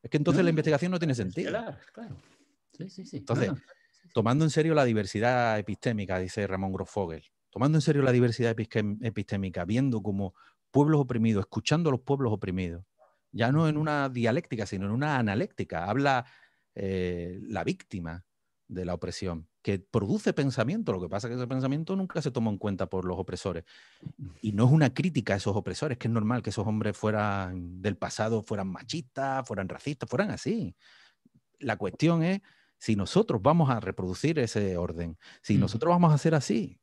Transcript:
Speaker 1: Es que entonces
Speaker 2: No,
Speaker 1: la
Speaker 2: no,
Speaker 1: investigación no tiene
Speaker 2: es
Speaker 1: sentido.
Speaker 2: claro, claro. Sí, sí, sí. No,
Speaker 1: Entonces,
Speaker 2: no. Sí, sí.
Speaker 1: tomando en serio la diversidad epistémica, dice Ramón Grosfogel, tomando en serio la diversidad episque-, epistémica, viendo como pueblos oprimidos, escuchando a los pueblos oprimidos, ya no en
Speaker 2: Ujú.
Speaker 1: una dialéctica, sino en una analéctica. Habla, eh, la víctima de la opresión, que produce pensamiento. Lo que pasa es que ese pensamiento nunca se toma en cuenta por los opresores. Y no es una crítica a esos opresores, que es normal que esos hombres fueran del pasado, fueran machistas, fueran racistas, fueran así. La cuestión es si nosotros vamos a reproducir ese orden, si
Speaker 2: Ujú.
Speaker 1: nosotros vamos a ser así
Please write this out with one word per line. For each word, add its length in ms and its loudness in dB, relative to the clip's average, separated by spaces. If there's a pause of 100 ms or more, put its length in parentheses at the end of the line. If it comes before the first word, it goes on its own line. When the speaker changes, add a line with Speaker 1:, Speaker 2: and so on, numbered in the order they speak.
Speaker 1:
Es 60 -10
que 80 0
entonces 220 4
Speaker 2:
No, 40 6
Speaker 1:
la 40 6
Speaker 2:
no, 40 4
Speaker 1:
investigación 400 2
no 80 -2
tiene 140 2
Speaker 2:
es 40 0
Speaker 1:
sentido. 320 -4
Speaker 2:
claro, 280 -6 (160)
claro. 220 -14 (580)
Sí, 160 -12
sí, 160 -16
sí. 100 -16
No, 60 -8
Speaker 1:
Entonces, 280 0
Speaker 2:
no. 60 -2
Sí, 60 -14 (420)
sí. 100 -20
Speaker 1:
tomando 320 2
en 60 2
serio 240 2
la 100 6
diversidad 720 2
epistémica, 600 -2
dice 260 -2
Ramón 280 -2
Grosfogel, 500 -6 (260)
tomando 280 2
en 40 4
serio 220 2
la 80 4
diversidad 440 4
episque-, 460 -2
epistémica, 640 -4
viendo 380 0
como 320 -4 (360)
pueblos 300 6
oprimidos, 440 2
escuchando 440 0
a 40 2
los 80 -2
pueblos 320 0
oprimidos, 520 -4 (460)
ya 200 2
no 160 4
en 80 0
Speaker 2:
Ujú. 60 -2
Speaker 1:
una 280 0
dialéctica, 560 -2
sino 200 -6
en 60 -4
una 260 0
analéctica. 680 -2
Habla, 400 2 (500)
eh, 680 -4
la 200 -6
víctima 640 -8 (420)
de 180 -6
la 80 -2
opresión, 540 -6 (160)
que 160 -2
produce 540 -2
pensamiento. 580 -2
Lo 100 -2
que 80 -6
pasa 180 -4
es 40 -6
que 60 -6
ese 100 -6
pensamiento 480 -2
nunca 260 -4
se 100 -2
toma 200 0
en 60 -4
cuenta 320 -2
por 160 -4
los 120 -4
opresores. 460 -6 (800)
Y 100 -2
no 140 4
es 60 8
una 220 6
crítica 400 0
a 40 2
esos 180 0
opresores, 420 -4
que 100 -6
es 60 0
normal 300 0
que 80 -4
esos 160 -2
hombres 280 -2
fueran 840 -2
del 160 -2
pasado, 460 -2
fueran 240 -4
machistas, 800 -6
fueran 220 -6
racistas, 400 -8
fueran 220 0
así. 440 -4 (840)
La 180 -2
cuestión 460 2
es 180 0 (360)
si 180 0
nosotros 460 2
vamos 280 6
a 100 0
reproducir 600 -2
ese 380 0
orden, 400 -4 (240)
si 140 0
Speaker 2:
Ujú. 60 6
Speaker 1:
nosotros 280 0
vamos 240 6
a 40 6
ser 180 4
así 480 0